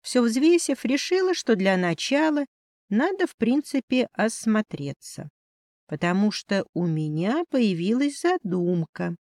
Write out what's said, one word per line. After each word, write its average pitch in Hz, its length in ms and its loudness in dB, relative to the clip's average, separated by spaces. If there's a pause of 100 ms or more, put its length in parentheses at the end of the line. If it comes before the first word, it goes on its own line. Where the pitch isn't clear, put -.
Все 247 220 0
взвесив, 277 600 2
решила, 359 520 0
что 233 200 0
для 190 220 2
начала 285 720 0 (420)
надо, 359 380 0
в - 80 -14
принципе, 254 800 0
осмотреться. 185 1160 -4 (580)
Потому 190 440 2
что - 420 -2
у 175 140 -2
меня 160 600 -2
появилась 233 720 0
задумка 180 920 -2 (100)